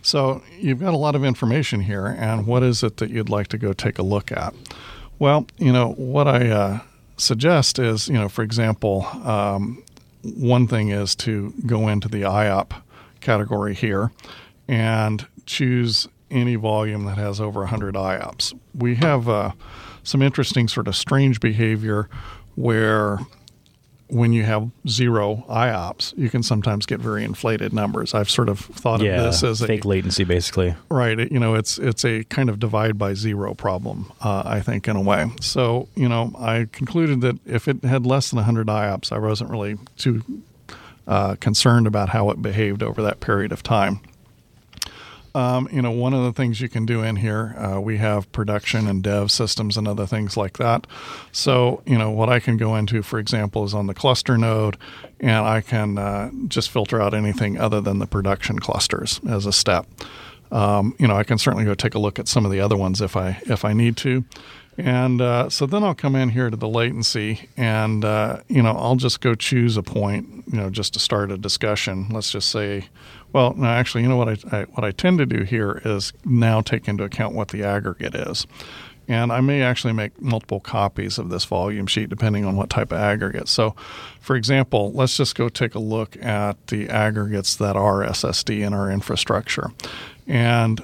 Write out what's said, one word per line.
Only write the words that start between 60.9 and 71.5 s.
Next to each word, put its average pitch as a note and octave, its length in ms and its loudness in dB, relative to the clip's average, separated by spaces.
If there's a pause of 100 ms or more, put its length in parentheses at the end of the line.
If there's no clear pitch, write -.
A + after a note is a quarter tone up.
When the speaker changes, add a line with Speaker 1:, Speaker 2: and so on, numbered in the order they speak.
Speaker 1:
you C#3+ 100 6
know, G#2 80 4
I G#2+ 80 2
can A2+ 140 0
certainly A2 260 2
go G2+ 120 2
take A2+ 180 -2
a A2 60 -2
look G#2 180 0
at - 100 -6
some A#2 160 2
of G2+ 80 0
the G2 80 2
other G2+ 160 2
ones F#2+ 240 0
if G2+ 160 -2
I, F#2 300 -2
if - 180 -2
I G#2+ 80 2
need A#2 260 4
to. B2+ 280 0 (540)
And, B2+ 420 2
uh, B2 280 2
so C#3+ 180 0
then G#3 160 0
I'll F#3 100 2
come C3+ 220 0
in C3 140 2
here A#2+ 200 0
to A2 80 -4
the A2 100 -4
latency, A2+ 880 -2
and, A2 480 2
uh, G#2+ 440 0
you B2+ 160 4
know, A2+ 80 4
I'll A#2+ 240 2
just B2+ 260 0
go A#2 140 2
choose A#2+ 420 2
a F#2+ 60 -2
point, G#2 680 -4
you A2+ 60 0
know, G2 140 -4
just G#2 220 -4
to - 60 -4
start G2+ 320 0
a G2 60 -6
discussion. G2+ 720 -2